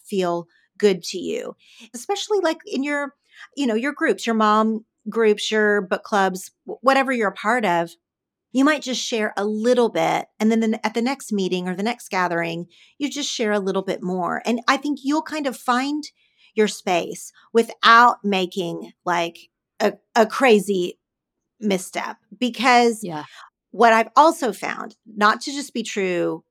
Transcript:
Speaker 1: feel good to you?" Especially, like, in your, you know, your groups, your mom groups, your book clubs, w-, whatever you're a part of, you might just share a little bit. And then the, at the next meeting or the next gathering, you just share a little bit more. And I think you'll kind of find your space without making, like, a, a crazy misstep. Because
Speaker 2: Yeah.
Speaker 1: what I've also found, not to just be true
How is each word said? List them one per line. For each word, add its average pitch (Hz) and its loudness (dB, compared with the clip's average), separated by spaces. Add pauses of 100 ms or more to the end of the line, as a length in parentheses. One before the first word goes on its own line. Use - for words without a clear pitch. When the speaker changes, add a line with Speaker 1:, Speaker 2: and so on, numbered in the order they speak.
Speaker 1:
feel 175 -2 (320)
good 190 2
to - -8
you?" 165 -8 (380)
Especially, 392 -4
like, 330 -2
in - -4
your, 285 -4 (420)
you 277 -2
know, 226 0
your 247 -2
groups, 285 -2
your 233 0
mom 214 2 (240)
groups, 208 0
your 208 2
book 190 -4
clubs, 190 -2 (160)
w-, - -12
whatever 262 2
you're 226 0
a - -10
part 208 -2
of, 170 0 (600)
you 262 2
might 294 2
just 247 -6
share 214 -4
a 202 -2
little 220 2
bit. 165 0 (120)
And 214 2
then 226 2
the, 220 -2
at 220 -4
the 233 -2
next 269 -6
meeting 185 -2
or 180 -4
the 185 -6
next 240 -6
gathering, 170 -2 (320)
you 285 -4
just 277 -8
share 214 -2
a 208 2
little 190 -2
bit 190 -6
more. 180 -4
And 240 0
I 269 4
think 285 -4
you'll 294 0
kind 311 -6
of 240 -6
find 285 -4 (500)
your 214 2
space - -4 (200)
without 233 6
making, 180 -4 (120)
like, 175 -2 (420)
a, 202 0 (200)
a 220 6
crazy 202 2 (600)
misstep. 190 -4 (200)
Because 240 2
Speaker 2:
Yeah. 156 -10 (460)
Speaker 1:
what 220 6
I've 226 4
also 294 4
found, - -8 (100)
not 214 2
to 294 -8
just 277 -10
be 233 -4
true 175 -2